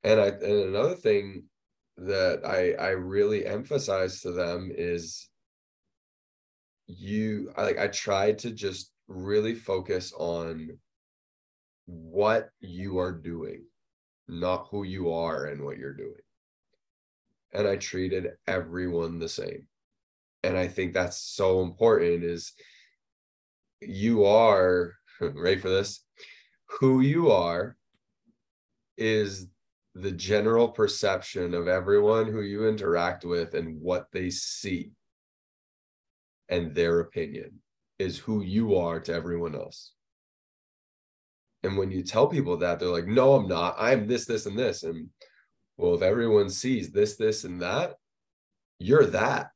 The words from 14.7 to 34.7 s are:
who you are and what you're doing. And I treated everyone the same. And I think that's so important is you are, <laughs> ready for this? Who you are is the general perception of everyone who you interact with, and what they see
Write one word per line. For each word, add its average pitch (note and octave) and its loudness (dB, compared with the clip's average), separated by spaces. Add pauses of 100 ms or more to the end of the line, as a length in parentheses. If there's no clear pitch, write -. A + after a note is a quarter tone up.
who G#2 -6
you F#2 -4
are E2 -4
and C#2+ -8
what C#2 -10
you're C#2 -12
doing. - -12 (1400)
And G2+ 0
I G2 0
treated F#2 -4 (140)
everyone E2+ -4
the E2 -6
same. - -10 (760)
And F#2 -2
I F2+ -2
think F2+ -4
that's F2+ 0
so F#2 0
important F2 4
is E2+ -6 (1300)
you G#2 2
are, F#2+ 6 (160)
<laughs> - -14
ready F2 0
for F#2 -2
this? G2 -2 (760)
Who C3 6
you D3 4
are F2+ 2 (1200)
is G#2 0 (480)
the F#2+ -4
general G#2 2
perception F#2+ 0
of F2 -2
everyone G#2 4
who A2 -4
you G2+ 0
interact F2+ 0
with, F2 -2
and D#2+ -6
what F2+ -2
they F#2 -4
see F2+ -8 (1600)